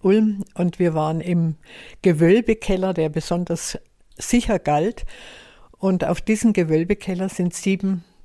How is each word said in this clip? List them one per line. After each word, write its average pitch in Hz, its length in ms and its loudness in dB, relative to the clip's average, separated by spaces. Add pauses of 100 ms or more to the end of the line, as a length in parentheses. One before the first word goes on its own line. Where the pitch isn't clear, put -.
Ulm 208 420 2 (120)
und 175 240 -2
wir 170 160 2
waren 156 260 -2
im 165 360 0 (440)
Gewölbekeller, 185 960 2
der 160 140 0
besonders 170 680 -4 (400)
sicher 196 400 0
galt. 156 480 0 (720)
Und 190 280 0
auf 170 160 -2
diesen 220 320 2
Gewölbekeller 175 760 0
sind 180 240 -2
sieben 190 500 -2 (220)